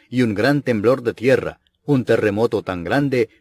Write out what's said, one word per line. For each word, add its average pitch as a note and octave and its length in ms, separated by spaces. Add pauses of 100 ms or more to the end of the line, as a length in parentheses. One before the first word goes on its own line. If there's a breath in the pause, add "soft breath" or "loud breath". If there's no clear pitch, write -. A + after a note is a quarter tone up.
y B2 120
un A2 140
gran C3 260
temblor A#2+ 400
de A2+ 120
tierra, A2+ 460 (240)
un C3+ 220
terremoto G#2+ 580
tan F2+ 220
grande, B2+ 440 (120)